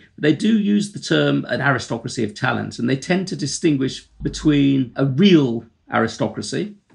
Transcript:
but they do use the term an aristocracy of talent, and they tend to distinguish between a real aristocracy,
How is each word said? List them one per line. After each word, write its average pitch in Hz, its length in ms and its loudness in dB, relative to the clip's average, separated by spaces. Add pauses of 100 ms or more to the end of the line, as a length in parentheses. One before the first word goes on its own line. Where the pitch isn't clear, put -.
(140)
but - 80 -12
they 151 100 4
do 220 260 2
use 202 340 0
the 139 80 -12
term 143 480 0
an - 120 -2
aristocracy 123 640 -2
of 104 80 -6
talent, 107 460 -4
and 117 100 -2
they 131 80 2
tend 180 320 -2
to 180 80 -6
distinguish 139 680 -2 (160)
between 139 760 2
a 139 80 0
real 139 640 4 (260)
aristocracy, 113 840 -4 (180)